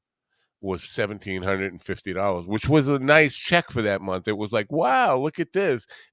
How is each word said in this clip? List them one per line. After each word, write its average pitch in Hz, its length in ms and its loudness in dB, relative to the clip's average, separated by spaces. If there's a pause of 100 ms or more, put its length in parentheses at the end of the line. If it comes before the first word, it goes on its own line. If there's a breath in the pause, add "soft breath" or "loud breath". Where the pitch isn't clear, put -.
(600)
was 92 220 -4
seventeen 98 600 -4
hundred 95 300 -2
and 85 80 -16
fifty 95 320 -8
dollars, 92 340 -2
which 104 220 -4
was 147 180 6
a 143 120 2
nice 147 360 4
check - 360 0
for 123 120 -2
that 98 180 0
month. 92 260 -4
It 107 100 0
was 104 160 -6
like, 107 180 0
"Wow, 196 480 2
look 151 200 -4
at 160 140 -4
this." 175 320 0 (280 loud breath)